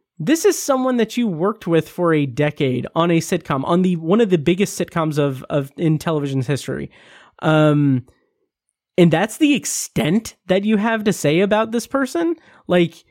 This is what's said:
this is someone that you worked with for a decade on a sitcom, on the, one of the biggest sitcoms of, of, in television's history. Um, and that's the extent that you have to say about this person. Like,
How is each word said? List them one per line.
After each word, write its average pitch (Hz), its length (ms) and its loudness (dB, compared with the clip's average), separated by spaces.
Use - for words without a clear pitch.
this 277 280 0
is 370 160 2
someone 262 380 0
that 220 180 -2
you 240 100 0
worked 185 400 -2
with 165 220 2
for 170 260 0
a 151 100 2
decade 135 720 -2
on 170 160 2
a 165 80 4
sitcom, 160 460 -2
on 175 180 2
the, 185 140 0
one 165 240 0
of 214 100 2
the 180 80 4
biggest 170 400 -2
sitcoms 156 400 -4
of, 139 320 -2
of, 143 260 -4
in 160 220 0
television's 143 480 -2
history. 139 420 -6
Um, 147 640 2
and 170 140 6
that's 180 280 -2
the 294 160 2
extent - 800 -4
that 190 160 0
you 214 140 0
have 220 260 -2
to 202 100 0
say 156 280 0
about 214 320 0
this 233 160 -4
person. 330 480 -2
Like, 175 420 0